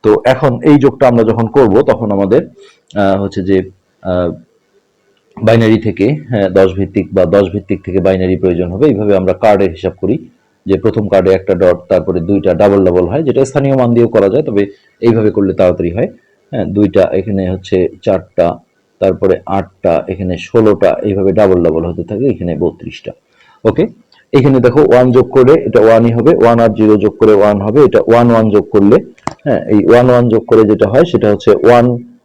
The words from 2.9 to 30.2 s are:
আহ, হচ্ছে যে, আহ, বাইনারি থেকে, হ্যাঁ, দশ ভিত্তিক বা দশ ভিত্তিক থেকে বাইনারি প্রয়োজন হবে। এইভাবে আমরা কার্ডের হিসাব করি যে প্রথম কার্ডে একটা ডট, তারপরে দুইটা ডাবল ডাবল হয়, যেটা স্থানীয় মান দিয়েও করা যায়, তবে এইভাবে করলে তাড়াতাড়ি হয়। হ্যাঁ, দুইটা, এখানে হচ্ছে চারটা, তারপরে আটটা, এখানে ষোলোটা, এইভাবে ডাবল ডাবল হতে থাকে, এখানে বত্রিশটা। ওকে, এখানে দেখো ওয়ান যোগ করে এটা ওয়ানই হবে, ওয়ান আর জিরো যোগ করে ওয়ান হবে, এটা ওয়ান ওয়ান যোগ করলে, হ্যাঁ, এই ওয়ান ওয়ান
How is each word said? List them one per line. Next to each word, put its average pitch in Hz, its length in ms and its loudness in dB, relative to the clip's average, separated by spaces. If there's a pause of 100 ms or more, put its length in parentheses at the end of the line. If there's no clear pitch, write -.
আহ, 98 260 0
হচ্ছে 98 220 -6
যে, 95 260 -2 (320)
আহ, 90 300 -4 (1120)
বাইনারি 113 340 2
থেকে, 95 300 -4 (220)
হ্যাঁ, 101 200 -2
দশ 92 240 2
ভিত্তিক 95 400 -6
বা 92 120 2
দশ 92 260 0
ভিত্তিক 98 340 -8
থেকে 92 140 -4
বাইনারি 92 360 -2
প্রয়োজন 87 360 -2
হবে। 117 160 0
এইভাবে 104 300 0
আমরা 92 160 -2
কার্ডের 98 380 0
হিসাব 90 300 -8
করি 104 260 -6 (380)
যে 95 120 -2
প্রথম 107 300 -4
কার্ডে 95 240 2
একটা 92 240 -2
ডট, 87 220 2 (120)
তারপরে 90 300 -2
দুইটা 95 340 -2
ডাবল 98 320 2
ডাবল 90 220 0
হয়, 139 160 -4
যেটা 131 220 0
স্থানীয় 139 320 -2
মান 120 160 0
দিয়েও 117 140 2
করা 98 220 0
যায়, 139 140 -2
তবে 101 220 -2 (360)
এইভাবে 110 300 0
করলে 98 220 -2
তাড়াতাড়ি 90 380 0
হয়। 120 160 -4 (440)
হ্যাঁ, 110 140 -6
দুইটা, 98 360 0 (120)
এখানে 95 360 -4
হচ্ছে 92 380 -4 (160)
চারটা, 90 540 -4 (420)
তারপরে 92 460 -2
আটটা, 92 600 -4
এখানে 92 300 -6
ষোলোটা, 98 680 0
এইভাবে 98 280 -2
ডাবল 92 320 2
ডাবল 82 220 -2
হতে 85 180 -8
থাকে, 107 220 -8
এখানে 87 300 -4
বত্রিশটা। - 560 -8 (540)
ওকে, 160 220 0 (460)
এখানে 135 260 2
দেখো 123 300 2
ওয়ান 123 220 4
যোগ 123 200 2
করে 131 220 4
এটা - 260 0
ওয়ানই 113 320 4
হবে, 117 240 2
ওয়ান 117 240 2
আর 117 100 2
জিরো 107 280 2
যোগ 98 200 -2
করে 107 160 4
ওয়ান 104 280 2
হবে, 110 220 2
এটা 110 240 2
ওয়ান 120 240 4
ওয়ান 110 180 2
যোগ 101 220 0
করলে, 101 240 4 (480)
হ্যাঁ, 127 220 -4
এই 104 200 0
ওয়ান 120 240 4
ওয়ান 123 200 2